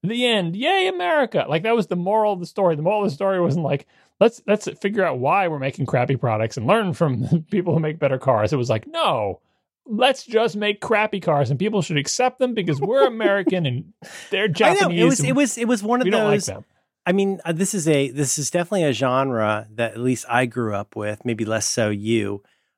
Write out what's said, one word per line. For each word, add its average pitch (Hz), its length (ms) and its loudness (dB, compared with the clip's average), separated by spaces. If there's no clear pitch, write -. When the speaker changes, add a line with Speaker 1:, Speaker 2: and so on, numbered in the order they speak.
Speaker 1:
The 240 240 0
end. 190 300 0
"Yay, 370 320 2
America!" 330 600 0
Like, 160 140 0
that 220 140 2
was 208 100 0
the 180 100 -4
moral 208 380 0
of 180 60 -8
the 175 40 -8
story. 175 320 0
The 147 60 -6
moral 202 220 0
of 180 60 0
the 139 40 -6
story 190 260 0
wasn't 170 240 0
like, 143 220 -2
"Let's, 220 260 2
let's 208 220 0
figure 202 240 0
out 135 140 -2
why 170 300 2
we're 156 120 -4
making 139 260 -4
crappy 131 300 2
products 113 420 0
and 110 80 -4
learn 196 260 2
from 135 280 0
<laughs> 127 100 -4
the 160 200 2
people 180 220 0
who 165 80 2
make 156 180 -4
better 131 200 0
cars." 110 340 2
It 147 40 0
was 120 120 -2
like, 110 180 -2
"No, 156 540 -2
let's 254 400 0
just 220 280 0
make 208 280 -4
crappy 214 380 0
cars, 143 280 0
and 131 100 0
people 214 220 0
should 156 160 -2
accept 247 440 -2
them 254 120 0
because 175 260 -2
we're 254 280 4
American 202 580 0
and 131 280 -4
they're 196 140 0
Speaker 2:
<laughs> - 0 -
I 220 40 2
know. 165 40 0
Speaker 1:
Japanese, 320 480 4
Speaker 2:
It - 60 6
was, 262 140 2
Speaker 1:
and 247 100 0
Speaker 2:
it 254 60 2
was, 285 220 2
it 233 100 -2
was 220 140 0
one 240 200 0
of - 20 2
Speaker 1:
we 180 60 2
don't 220 140 2
like 208 100 2
Speaker 2:
those - 120 -2
Speaker 1:
them." 101 180 -10
Speaker 2:
I 180 60 -2
mean, 196 340 0
uh, 170 60 -6
this 175 240 -2
is 165 140 -2
a, 139 220 2
this 135 280 -2
is 143 140 -4
definitely 175 320 0
a 143 80 2
genre 117 840 0
that 113 200 -2
at 110 40 -12
least 123 300 -2
I 123 180 2
grew 113 260 -4
up 101 220 -6
with, 107 300 -6
maybe 113 200 -4
less 107 220 -2
so 110 240 0
you, 104 540 -2